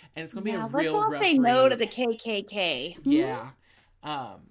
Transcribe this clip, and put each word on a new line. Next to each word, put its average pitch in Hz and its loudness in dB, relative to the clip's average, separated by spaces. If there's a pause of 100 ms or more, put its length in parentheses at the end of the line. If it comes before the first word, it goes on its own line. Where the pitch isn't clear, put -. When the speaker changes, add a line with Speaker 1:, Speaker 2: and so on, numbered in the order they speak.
(140)
Speaker 1:
And 160 -10
it's 160 -12
gonna 208 -8
be 208 -2
Speaker 2:
Now, 208 -2
Speaker 1:
a - -6
real 277 0
Speaker 2:
let's 415 2
all 440 0
Speaker 1:
rough - -2
Speaker 2:
say 330 6
no 254 6
to - 2
Speaker 1:
read. 240 0
Speaker 2:
the 226 -2
K 233 -2
K 214 -4
K. 175 -4
Hmm? 277 0
Speaker 1:
Yeah. 269 0 (520)
Um, 131 -8 (100)